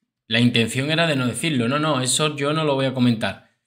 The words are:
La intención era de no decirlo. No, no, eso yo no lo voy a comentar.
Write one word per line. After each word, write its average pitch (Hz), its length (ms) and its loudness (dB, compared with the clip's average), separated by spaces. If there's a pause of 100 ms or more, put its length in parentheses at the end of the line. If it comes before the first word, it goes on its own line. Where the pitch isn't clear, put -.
(260)
La 113 140 0
intención 120 500 2
era 165 160 2
de 151 100 0
no 127 100 0
decirlo. 123 420 -2
No, 143 100 0
no, 151 220 0
eso 143 360 0
yo 143 160 -2
no 160 120 0
lo 143 100 2
voy 135 120 0
a 127 80 -2
comentar. 113 560 0 (160)